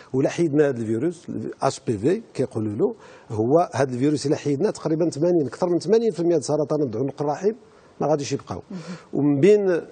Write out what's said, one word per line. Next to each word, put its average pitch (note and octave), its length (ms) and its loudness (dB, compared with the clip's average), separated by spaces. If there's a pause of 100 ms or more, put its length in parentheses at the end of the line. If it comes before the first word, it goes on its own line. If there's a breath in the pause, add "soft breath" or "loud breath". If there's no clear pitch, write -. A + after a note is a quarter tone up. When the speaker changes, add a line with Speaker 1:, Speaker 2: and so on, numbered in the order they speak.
(140)
Speaker 1:
ولا C3+ 160 2
حيدنا D3+ 400 2
هذا B2 80 -4
الفيروس A#2 500 -4 (340)
اش - 180 0
بي A2+ 180 -4
في E3+ 240 0 (120)
كيقولوا A2 400 -4
له، G3+ 220 -2 (360 loud breath)
هو B2+ 420 2
هذا B2+ 200 0
الفيروس C3+ 320 0
الا C#3+ 100 0
حيدناه D3 340 -2
تقريبًا D#3+ 400 -2
ثمانين، D#3+ 380 0
اكثر F3 220 -2
من E3+ 100 2
ثمانين A3 320 2
في D#3+ 80 -6
المية E3+ 160 2
ديال C#3+ 80 0
سرطان D3+ 360 -2 (160)
عنق C3+ 260 -4
الرحم D3 300 0 (500 soft breath)
ما D3 60 0
غاديش C#3+ 240 0
يبقاو. C3+ 300 -6 (520 loud breath)
ومن C#3+ 260 2
بين G#3 200 8
Speaker 2:
يعني F#3 320 0